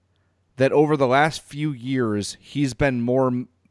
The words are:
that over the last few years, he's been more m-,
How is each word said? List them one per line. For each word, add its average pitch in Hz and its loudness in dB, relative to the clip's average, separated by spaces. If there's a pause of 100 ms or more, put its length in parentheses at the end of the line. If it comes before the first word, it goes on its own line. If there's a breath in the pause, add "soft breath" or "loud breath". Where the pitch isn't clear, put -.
(580)
that 131 2
over 151 4
the 135 2
last 143 2
few 147 -6
years, 117 -4
he's 135 -4
been 131 0
more 127 0
m-, 123 -4 (220)